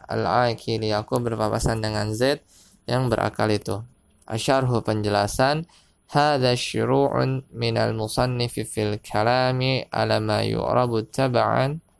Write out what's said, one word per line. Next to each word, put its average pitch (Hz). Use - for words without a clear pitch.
al-akili. 110
Aku 113
berpapasan 113
dengan 107
Zaid 135
yang 123
berakal 107
itu. 104
Asyarhu, 123
penjelasan. 107
Hadza 143
syuru'un 131
minal 113
musannifi 120
fil 104
kalami 127
ala 110
ma 107
yu'rabu 113
taba'an 127